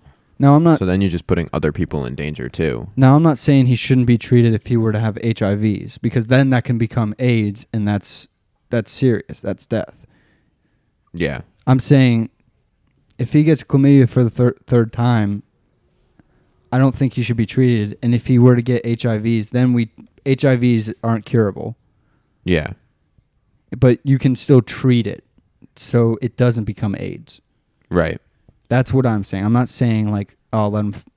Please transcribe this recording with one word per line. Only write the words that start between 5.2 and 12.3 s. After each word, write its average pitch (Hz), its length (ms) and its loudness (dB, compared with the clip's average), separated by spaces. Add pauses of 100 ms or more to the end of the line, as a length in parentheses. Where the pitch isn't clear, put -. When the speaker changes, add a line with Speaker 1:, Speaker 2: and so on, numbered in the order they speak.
Speaker 1:
H 113 200 -2
I 101 120 0
Vs, 107 440 -4
because 117 280 -2
then 131 240 2
that 123 140 0
can 120 140 -2
become 113 400 -4
aids, 113 540 -2
and 107 140 -4
that's, - 420 -6 (420)
that's 117 200 -4
serious. - 500 -2
That's - 260 -8
death. - 400 -8 (1040)
Speaker 2:
Yeah. 80 280 -6 (260)
Speaker 1:
I'm 127 140 4
saying 123 500 2 (880)